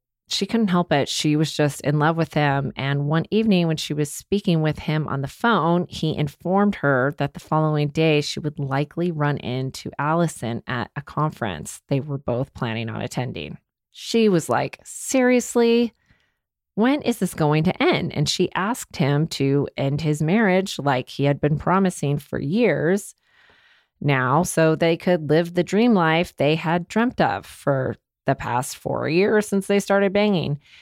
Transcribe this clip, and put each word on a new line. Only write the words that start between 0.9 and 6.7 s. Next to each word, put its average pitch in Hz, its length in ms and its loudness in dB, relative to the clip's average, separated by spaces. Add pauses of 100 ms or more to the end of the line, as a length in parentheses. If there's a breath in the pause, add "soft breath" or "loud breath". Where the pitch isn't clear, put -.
it. 139 160 2
She - 280 0
was 151 200 0
just 147 260 0
in 147 180 0
love 160 180 2
with 165 160 -2
him. 139 420 0
And 143 320 -2
one 156 240 0
evening 196 360 2
when 160 100 0
she - 160 -8
was 147 200 -2
speaking 185 480 0
with 156 180 0
him 156 280 -2
on 139 140 -4
the 139 60 -6
phone, 170 600 0
he - 260 -4
informed 190 600 0